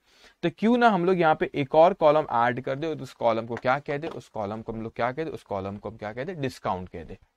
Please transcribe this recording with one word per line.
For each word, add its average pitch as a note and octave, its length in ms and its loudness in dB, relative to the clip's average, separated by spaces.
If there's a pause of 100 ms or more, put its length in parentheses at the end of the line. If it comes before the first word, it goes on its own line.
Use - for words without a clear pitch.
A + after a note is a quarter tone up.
(420)
तो E3+ 160 0
क्यों A3+ 180 4
ना A#3+ 120 4
हम F#3 160 2
लोग F#3 140 2
यहाँ D#3+ 160 4
पे E3 200 -2
एक C#3+ 200 -2
और E3 180 8
कॉलम D#3 400 4
ऐड A#2+ 280 2
कर C3+ 160 -4
दे, D3 100 -6
और D#3 160 -6
उस B2+ 100 -14
कॉलम A2+ 340 2
को A#2 80 -8
क्या B2+ 240 0
कहते, D3 300 -6
उस C#3 200 -12
कॉलम G#2+ 340 -6
को A2+ 100 -10
हम A2 100 -8
लोग A2+ 140 -10
क्या B2 160 -2
कहते, D#3 180 -6
उस - 120 -10
कॉलम G2 340 -6
को G#2 140 -10
हम A2 60 -14
क्या G#2+ 160 -10
कहते, C#3 220 -8
डिस्काउंट A#2+ 540 -6
कहते, E2+ 300 -14 (180)